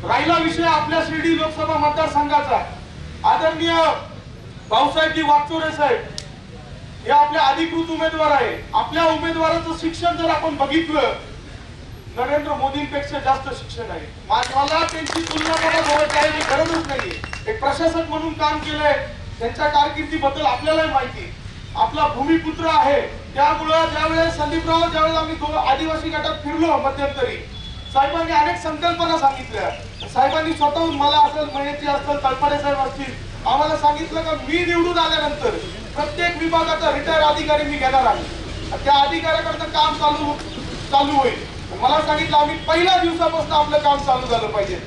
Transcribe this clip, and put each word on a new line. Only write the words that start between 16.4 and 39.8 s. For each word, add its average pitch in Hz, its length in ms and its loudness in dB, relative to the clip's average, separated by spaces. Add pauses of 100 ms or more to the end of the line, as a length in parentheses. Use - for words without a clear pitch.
गरजच 320 380 0
नाहीये. 254 340 -6 (300)
एक 220 80 -4
प्रशासक 320 500 0
म्हणून 311 240 -4
काम 302 240 0
केलंय, 302 500 0 (320)
त्यांच्या 240 280 -2
कारकिर्दीबद्दल 294 800 0
आपल्यालाही 311 460 2
माहिती. 262 420 -4 (420)
आपला - 320 0
भूमिपुत्र 311 600 0
आहे, 294 340 4 (320)
त्यामुळं 311 520 2
ज्यावेळेस 320 520 0
संदीपराव, 320 540 0
ज्यावेळेस 320 260 2
आम्ही 320 180 -2
दो-, 294 200 -4
आदिवासी 302 540 0
गटात 302 340 -4
फिरलो 320 340 2
मध्यंतरी, 277 600 -2 (560)
साहेबांनी 302 380 2
अनेक 320 260 4
संकल्पना 330 600 0
सांगितल्या. 262 520 0 (380)
साहेबांनी 311 460 2
स्वतःहून 302 420 0
मला 294 220 4
असेल, 294 400 2
मयेची 285 300 -4
असेल, 285 300 0
तलपडे 285 440 0
साहेब 285 160 0
असतील, 269 360 -4 (340)
आम्हाला 302 300 2
सांगितलं 302 440 0
का 320 100 -2
मी 311 340 -2
निवडून 339 320 2
आल्यानंतर 311 520 0 (460)
प्रत्येक 339 420 -2
विभागाचा 330 540 0
रिटायर 311 300 0
अधिकारी 302 420 2
मी 285 140 -4
घेणार 262 280 2
आहे, - 180 2 (640)
त्या 277 80 6
अधिकाऱ्याकडनं 320 720 2
काम 311 320 2